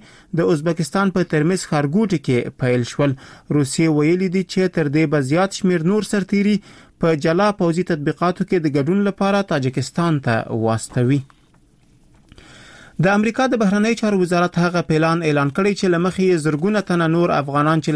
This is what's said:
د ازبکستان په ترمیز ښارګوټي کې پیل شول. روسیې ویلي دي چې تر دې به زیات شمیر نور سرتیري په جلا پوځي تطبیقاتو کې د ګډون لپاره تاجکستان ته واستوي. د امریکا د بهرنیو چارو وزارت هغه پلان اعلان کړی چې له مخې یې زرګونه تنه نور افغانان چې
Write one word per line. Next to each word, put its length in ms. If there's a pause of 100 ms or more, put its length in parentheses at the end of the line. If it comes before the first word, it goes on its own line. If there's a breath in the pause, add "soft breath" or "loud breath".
(420 loud breath)
د 140
ازبکستان 600
په 200
ترمیز 340
ښارګوټي 560
کې 400
پیل 260
شول. 200 (440 loud breath)
روسیې 320
ویلي 480
دي 160
چې 240
تر 200
دې 80 (120)
به 160
زیات 200 (100)
شمیر 320
نور 220
سرتیري 460 (400 loud breath)
په 220
جلا 240 (100)
پوځي 320
تطبیقاتو 600
کې 120
د 60 (100)
ګډون 220 (100)
لپاره 440
تاجکستان 720
ته 380
واستوي. 540 (1900 loud breath)
د 100
امریکا 360
د 100
بهرنیو 360
چارو 220
وزارت 400
هغه 220 (100)
پلان 340
اعلان 320
کړی 220
چې 140
له 120
مخې 240
یې 160
زرګونه 420
تنه 280
نور 180
افغانان 500
چې 120